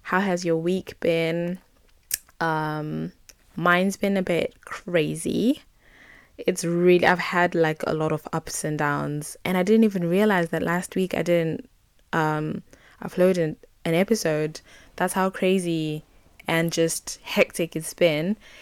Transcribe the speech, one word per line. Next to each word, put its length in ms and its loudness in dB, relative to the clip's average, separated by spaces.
How 180 -2
has 240 0
your 140 0
week 420 -4
been? 600 -2
Um, 720 -4
mine's 400 2
been 220 0
a 60 0
bit 420 -4
crazy. 960 -2
It's 280 -4
really, 400 4
I've 140 4
had, 340 0
like, 320 0
a 80 -2
lot 180 -2
of 220 -6
ups 300 -6
and 120 -2
downs, 720 -4
and 140 0
I 40 2
didn't 200 6
even 260 2
realize 400 2
that 140 -2
last 320 -2
week 180 0
I 80 -2
didn't, 480 0
um, 500 -2
upload 380 2
an, 200 -2
an 80 0
episode. 680 0
That's 180 -2
how 160 0
crazy 720 0
and 240 0
just 500 -2
hectic 540 -2
it's 180 -8
been. 440 0